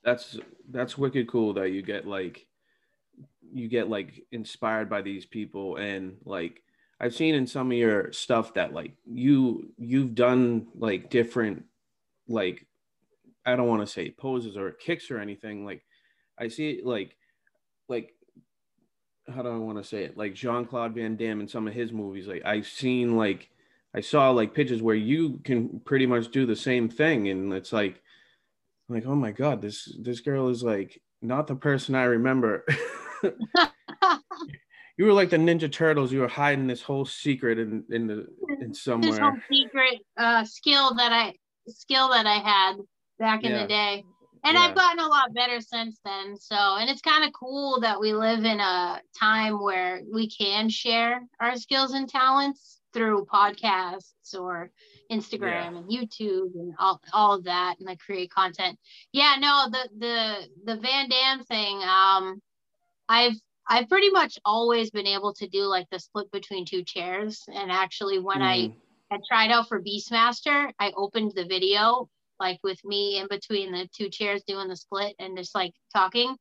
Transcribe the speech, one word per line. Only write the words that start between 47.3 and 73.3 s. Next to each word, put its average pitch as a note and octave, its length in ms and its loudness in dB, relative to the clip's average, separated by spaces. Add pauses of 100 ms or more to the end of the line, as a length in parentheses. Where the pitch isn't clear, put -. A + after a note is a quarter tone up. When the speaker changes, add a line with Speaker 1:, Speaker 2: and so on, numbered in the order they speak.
Speaker 2:
cool C4+ 500 -4
that G#3+ 180 0
we G#3+ 140 0
live A3 300 2
in A3 160 2
a F3+ 420 0 (160)
time G#3+ 440 2
where F#3 400 -2 (100)
we A3 180 0
can G#3 400 0
share A#3 520 0 (180)
our A#3+ 160 0
skills C4+ 380 0
and C4+ 160 -2
talents C#4 720 2 (120)
through G#3+ 320 2
podcasts G3 1120 0
or F3+ 340 -8 (400)
Instagram G#3+ 300 -4
Speaker 1:
Yeah. F3 360 -4
Speaker 2:
and F3 120 -14
YouTube G#3 640 -4
and E3+ 220 -10
all, F#3+ 240 0 (120)
all G#3 220 6
of F3+ 100 -8
that, F3+ 340 0
and, F#3 80 -12
like, F3+ 120 -12
create F#3 320 -8
content. F#3 460 -2 (360)
Yeah, C#4+ 260 6
no, C#4 320 4
the, B3+ 260 -4
the, A3 520 -4 (240)
the G#3+ 80 -8
Van C4 280 0
Damme C4 360 2
thing, G#3 380 -4
um, F#3+ 580 4 (680)
I've, A#3 280 4 (320)
I've A#3 220 2
pretty G4 200 6
much F#4 360 2
always A3+ 460 2
been G#3 160 -4
able G3 280 -2
to G3+ 120 -10
do, G3 180 -2
like, F#3 260 0
the F#3 80 -8
split G3+ 320 -10
between F#3+ 340 -8
two F3+ 180 -6
chairs. F#3+ 640 -6
And G3 240 -8
actually, F#3+ 480 -2
when F#3+ 220 -2
I F#3 280 2
Speaker 1:
Mm. A2 60 -14 (360)
Speaker 2:
had G#3 160 -6
tried A3 240 4
out A#3 160 4
for G3+ 140 -4
Beastmaster, A#3 1000 0
I G3+ 160 0
opened G3+ 400 -2
the F3+ 100 -4
video, G3+ 640 2 (300)
like, F#3 240 -2
with F#3+ 220 -4
me G3+ 340 -2
in G3 80 -6
between G3+ 440 -4